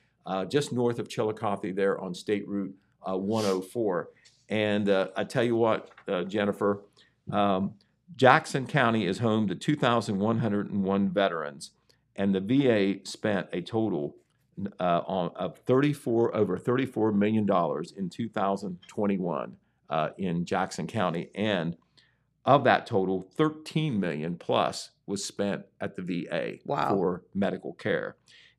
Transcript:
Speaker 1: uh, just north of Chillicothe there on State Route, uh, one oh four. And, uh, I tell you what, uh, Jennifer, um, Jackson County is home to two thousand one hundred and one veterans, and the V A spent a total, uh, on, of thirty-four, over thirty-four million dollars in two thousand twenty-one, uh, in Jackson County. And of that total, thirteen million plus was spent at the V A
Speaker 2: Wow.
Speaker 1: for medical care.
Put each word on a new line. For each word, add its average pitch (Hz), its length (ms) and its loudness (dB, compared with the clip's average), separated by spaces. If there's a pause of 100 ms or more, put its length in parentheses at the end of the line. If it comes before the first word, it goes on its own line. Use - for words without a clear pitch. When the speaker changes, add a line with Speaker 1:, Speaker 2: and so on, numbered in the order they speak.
(280)
Speaker 1:
uh, 95 180 -2
just 135 260 0
north 120 280 0
of 107 100 -6
Chillicothe 107 680 -4
there 98 240 2
on 92 140 -6
State 101 340 -4
Route, 98 280 -6 (340)
uh, 95 80 -2
one 107 280 0
oh 95 160 0
four. 92 480 -2 (380)
And, 104 420 0
uh, 95 180 4 (100)
I 107 60 0
tell 117 200 0
you 120 120 2
what, 113 340 2 (180)
uh, 95 160 -2
Jennifer, 101 600 0 (480)
um, 101 420 2 (420)
Jackson 131 520 6
County 113 400 2
is 98 100 0
home 110 300 2
to 90 80 -2
two 147 200 0
thousand 120 440 2
one 113 180 0
hundred 104 320 -2
and 101 140 -2
one 98 260 2
veterans, 85 640 -2 (440)
and 98 200 0
the 95 40 0
V 127 300 2
A 101 340 2
spent 101 480 -4
a 90 100 -4
total, 90 540 -2 (640)
uh, 87 280 2
on, 92 280 -2
of 90 300 -8
thirty-four, 127 720 2
over 101 240 2
thirty-four 123 520 0
million 104 360 2
dollars 85 500 0
in 92 140 -6
two 113 180 -6
thousand 98 480 -2 (100)
twenty-one, 87 720 -2 (320)
uh, 78 200 0 (100)
in 87 260 -2
Jackson 92 400 -2
County. 87 480 -2
And 92 420 -2 (720)
of 117 200 6
that 104 200 6
total, 95 380 0
thirteen 156 760 -2
million 82 380 -2
plus - 540 0 (160)
was 101 180 -4
spent 98 380 -4 (180)
at 101 140 -8
the 95 80 -8
V 87 280 -4
A 62 320 -4
Speaker 2:
Wow. 143 260 -2
Speaker 1:
for - 340 0 (100)
medical 92 400 -2
care. 82 440 -4 (420)